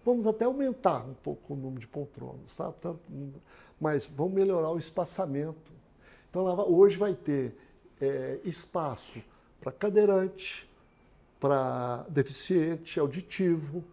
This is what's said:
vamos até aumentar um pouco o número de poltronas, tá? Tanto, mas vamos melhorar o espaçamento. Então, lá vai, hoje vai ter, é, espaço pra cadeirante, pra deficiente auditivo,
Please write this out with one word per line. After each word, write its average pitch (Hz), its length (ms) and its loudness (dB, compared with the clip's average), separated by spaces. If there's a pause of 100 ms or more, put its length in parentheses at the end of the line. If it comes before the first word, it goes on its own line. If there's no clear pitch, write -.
vamos 240 220 2
até 220 180 2
aumentar 247 600 0
um 131 100 -12
pouco 147 400 -10
o - 20 -6
número 131 240 -8
de 113 60 -16
poltronas, - 720 -12
tá? - 240 -6
Tanto, 165 200 -8 (800)
mas 151 260 0
vamos 156 260 -2
melhorar 190 380 2
o 170 80 -2
espaçamento. 156 920 -4 (580)
Então, 185 140 -2
lá 180 100 2
vai, 196 120 0
hoje 185 300 8
vai 202 180 0
ter, 131 440 -2 (420)
é, 135 440 -2
espaço 151 760 -8 (400)
pra 131 120 -8
cadeirante, 196 1000 2 (680)
pra 127 720 -2
deficiente 165 920 0
auditivo, 165 840 -2 (100)